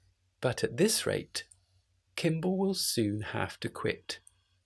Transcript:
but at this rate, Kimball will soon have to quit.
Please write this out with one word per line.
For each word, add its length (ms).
but 200
at 140
this 300
rate, 400
Kimball 400
will 160
soon 480
have 400
to 80
quit. 500